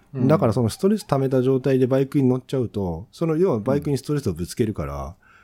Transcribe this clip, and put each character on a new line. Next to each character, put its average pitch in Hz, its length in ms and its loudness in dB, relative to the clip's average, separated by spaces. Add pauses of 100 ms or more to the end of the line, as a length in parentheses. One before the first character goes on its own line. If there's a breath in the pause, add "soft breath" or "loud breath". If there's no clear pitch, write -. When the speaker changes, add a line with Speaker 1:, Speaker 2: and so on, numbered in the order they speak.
(140 soft breath)
Speaker 1:
う 131 60 -6
ん。 131 80 2
Speaker 2:
だ 156 100 4
か 139 80 2
ら 113 80 2
そ 131 80 0
の 110 80 2
ス - 80 -10
ト 190 100 0
レ 214 100 2
ス - 100 -10
溜 143 100 0
め 135 120 0
た 131 120 2
状 131 180 2
態 131 200 2
で 127 80 4
バ 135 120 2
イ 135 60 2
ク 143 160 0
に 127 80 4
乗 123 60 4
っ 127 100 -6
ち - 100 -8
ゃ 135 40 0
う 110 100 -2
と、 92 420 -6
そ - 140 -6
の 160 100 -2
要 180 160 2
は 113 80 0
バ 131 180 0
イ 143 40 -2
ク 151 80 -4
に 139 80 0
ス - 60 -6
ト 147 100 -4
レ 147 60 0
ス 113 100 -2
を 87 40 -2
ぶ 85 120 -6
つ - 100 -10
け 117 100 0
る 107 100 -4
か 80 100 -6
ら、 69 200 -8
Speaker 1:
う - 40 -12
ん。 - 40 -16 (300 soft breath)